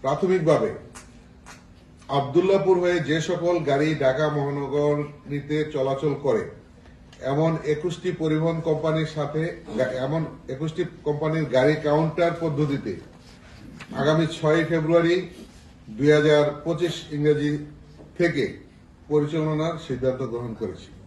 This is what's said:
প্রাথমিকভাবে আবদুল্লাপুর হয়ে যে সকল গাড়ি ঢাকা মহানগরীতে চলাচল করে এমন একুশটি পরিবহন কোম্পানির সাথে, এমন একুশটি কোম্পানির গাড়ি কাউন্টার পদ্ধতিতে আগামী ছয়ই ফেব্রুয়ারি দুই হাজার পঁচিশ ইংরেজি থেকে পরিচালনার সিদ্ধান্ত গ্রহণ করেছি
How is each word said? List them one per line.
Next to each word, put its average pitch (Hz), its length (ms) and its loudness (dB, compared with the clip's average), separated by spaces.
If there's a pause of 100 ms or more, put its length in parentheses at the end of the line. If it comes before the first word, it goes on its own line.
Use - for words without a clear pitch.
প্রাথমিকভাবে 160 680 2 (1500)
আবদুল্লাপুর 180 640 4
হয়ে 175 140 2 (120)
যে 156 80 2 (120)
সকল 175 260 0 (140)
গাড়ি 147 200 2 (140)
ঢাকা 131 220 2 (100)
মহানগরীতে 143 1200 -2 (180)
চলাচল 135 380 0 (120)
করে 110 180 2 (880)
এমন 160 200 2 (220)
একুশটি 175 360 -4 (120)
পরিবহন 160 360 0 (100)
কোম্পানির 156 480 0
সাথে, 156 260 -4 (640)
এমন 160 160 -2 (320)
একুশটি 160 300 -6 (240)
কোম্পানির 156 380 0 (100)
গাড়ি 147 200 6 (120)
কাউন্টার 160 540 2
পদ্ধতিতে 139 520 -2 (1080)
আগামী 156 240 4 (120)
ছয়ই 156 340 2
ফেব্রুয়ারি 165 440 4 (840)
দুই 143 200 4
হাজার 147 280 6 (200)
পঁচিশ 165 300 -2 (200)
ইংরেজি 147 360 2 (680)
থেকে 165 240 2 (680)
পরিচালনার 156 640 0 (120)
সিদ্ধান্ত 127 340 -2 (100)
গ্রহণ 120 200 -8 (100)
করেছি 92 280 -8 (180)